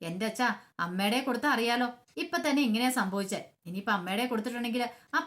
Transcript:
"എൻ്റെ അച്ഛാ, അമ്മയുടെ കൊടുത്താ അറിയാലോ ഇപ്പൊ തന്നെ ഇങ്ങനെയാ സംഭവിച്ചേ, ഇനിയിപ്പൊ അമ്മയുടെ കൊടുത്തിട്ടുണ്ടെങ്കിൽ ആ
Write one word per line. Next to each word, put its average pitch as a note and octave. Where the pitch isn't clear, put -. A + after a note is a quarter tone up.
"എൻ്റെ F3
അച്ഛാ, A#3
അമ്മയുടെ F#3+
കൊടുത്താ C4+
അറിയാലോ A#3+
ഇപ്പൊ F4
തന്നെ D4
ഇങ്ങനെയാ A#3+
സംഭവിച്ചേ, G3
ഇനിയിപ്പൊ G3
അമ്മയുടെ G3+
കൊടുത്തിട്ടുണ്ടെങ്കിൽ A#3+
ആ D#4+